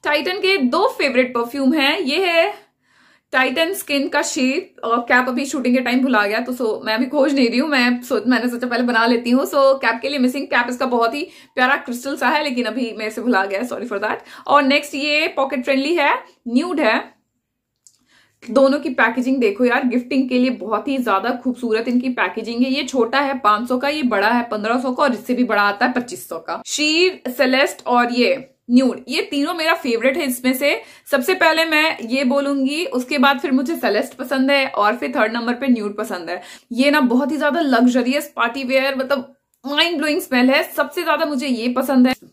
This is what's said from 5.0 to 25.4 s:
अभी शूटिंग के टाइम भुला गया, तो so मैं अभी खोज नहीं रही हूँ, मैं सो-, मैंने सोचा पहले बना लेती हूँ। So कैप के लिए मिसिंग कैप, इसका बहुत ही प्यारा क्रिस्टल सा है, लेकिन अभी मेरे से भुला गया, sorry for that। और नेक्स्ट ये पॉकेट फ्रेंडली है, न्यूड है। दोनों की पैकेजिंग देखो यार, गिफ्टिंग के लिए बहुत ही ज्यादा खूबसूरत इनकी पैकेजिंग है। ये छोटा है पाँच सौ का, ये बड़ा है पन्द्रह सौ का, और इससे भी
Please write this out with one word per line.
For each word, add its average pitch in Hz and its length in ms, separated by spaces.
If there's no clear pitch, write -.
अभी 262 180
शूटिंग 254 280
के 262 60
टाइम 247 200
भुला 226 260
गया, 214 140
तो 247 120
so 226 340
मैं 220 80
अभी 254 120
खोज 277 280
नहीं 247 160
रही 240 80
हूँ, 311 100
मैं 247 340
सो-, 226 240
मैंने 247 220
सोचा 240 180
पहले 240 160
बना 233 240
लेती 240 240
हूँ। 262 140
So 370 100
कैप 269 480
के 269 60
लिए 285 100
मिसिंग 254 280
कैप, 240 220
इसका 247 180
बहुत 233 280
ही 294 140
प्यारा 262 220
क्रिस्टल 269 400
सा 254 120
है, 302 160
लेकिन 247 200
अभी 220 340
मेरे 220 120
से 240 100
भुला 208 240
गया, 196 160
sorry 240 240
for 214 140
that। 214 180
और 285 160
नेक्स्ट 285 320
ये 294 340
पॉकेट 269 360
फ्रेंडली 277 300
है, 320 240
न्यूड 302 320
है। 240 360
दोनों 269 280
की 294 120
पैकेजिंग 254 460
देखो 247 280
यार, 247 200
गिफ्टिंग 254 440
के 247 100
लिए 254 120
बहुत 214 380
ही 269 100
ज्यादा 220 320
खूबसूरत 240 580
इनकी 247 200
पैकेजिंग 226 540
है। 262 80
ये 285 140
छोटा 254 360
है 277 180
पाँच 214 300
सौ 254 100
का, 277 100
ये 302 140
बड़ा 214 260
है 240 140
पन्द्रह 220 380
सौ 254 120
का, 302 100
और 277 100
इससे 240 220
भी 247 100